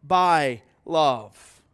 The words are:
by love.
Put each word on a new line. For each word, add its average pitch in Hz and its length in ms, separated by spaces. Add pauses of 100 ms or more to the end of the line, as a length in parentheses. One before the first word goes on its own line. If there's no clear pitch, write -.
by 156 580 (240)
love. 135 760 (120)